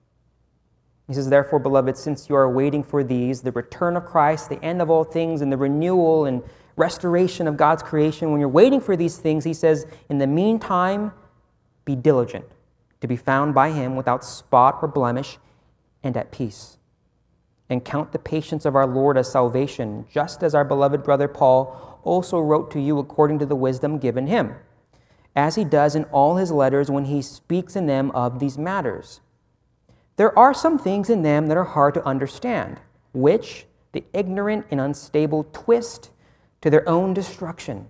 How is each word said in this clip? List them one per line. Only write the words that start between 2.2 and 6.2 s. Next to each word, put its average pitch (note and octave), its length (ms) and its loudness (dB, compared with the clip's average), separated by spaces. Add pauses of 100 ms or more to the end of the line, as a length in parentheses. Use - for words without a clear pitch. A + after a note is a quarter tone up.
you D3 80 0
are C3+ 140 6
waiting C#3+ 320 0
for C#3+ 220 -2
these, B2+ 380 -2
the C3 100 -4
return E3+ 440 -4
of F3 100 -6
Christ, D#3 440 0
the - 140 -10
end F3 180 -2
of D#3+ 80 0
all D#3+ 140 4
things, D#3+ 380 -4
and C#3 100 0
the C3+ 60 -2
renewal D#3 680 2